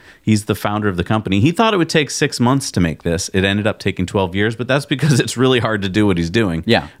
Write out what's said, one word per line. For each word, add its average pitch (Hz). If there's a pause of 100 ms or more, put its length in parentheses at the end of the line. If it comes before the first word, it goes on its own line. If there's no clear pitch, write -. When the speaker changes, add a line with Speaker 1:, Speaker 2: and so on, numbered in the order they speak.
(220)
Speaker 1:
He's 107
the 104
founder 104
of 95
the 87
company. 101
He 156
thought 220
it 202
would 165
take 151
six -
months 127
to -
make 82
this. 85
It 95
ended 101
up 104
taking 95
twelve 92
years, 110
but 120
that's 139
because 139
it's -
really 131
hard 107
to 98
do 107
what 95
he's 82
doing. 87
Speaker 2:
Yeah. 92 (100)